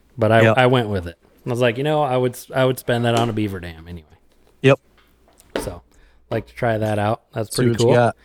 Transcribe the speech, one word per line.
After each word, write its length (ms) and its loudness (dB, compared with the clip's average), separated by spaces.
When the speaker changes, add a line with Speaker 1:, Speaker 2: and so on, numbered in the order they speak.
Speaker 1:
But 140 2
I, 100 6
Speaker 2:
Yep. 160 4
Speaker 1:
I 80 4
went 220 2
with 180 -4
it. 100 -16
I 40 -4
was 100 -4
like, 180 0
"You 60 -4
know, 180 0
I 140 -2
would 160 -2
s-, 220 -20
I 100 0
would 140 0
spend 260 -2
that 100 2
on 160 0
a 20 -4
beaver 280 -4
dam 280 -14
anyway." 200 -16
Speaker 2:
Yep. 180 4
Speaker 1:
So, 220 -12
like 180 -6
to 60 -20
try 240 -2
that 200 -2
out. 240 -2
That's 220 -8
Speaker 2:
See 80 0
Speaker 1:
pretty 80 4
Speaker 2:
what 100 -2
you 60 2
Speaker 1:
cool. 80 4
Speaker 2:
got. 300 2